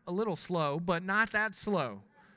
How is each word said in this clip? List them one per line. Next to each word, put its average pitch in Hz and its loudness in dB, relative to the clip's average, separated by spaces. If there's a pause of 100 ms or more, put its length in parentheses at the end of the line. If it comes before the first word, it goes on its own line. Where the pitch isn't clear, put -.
a 175 -6
little 196 0
slow, 156 0
but 175 0
not 202 2
that 214 0
slow. 131 -2 (340)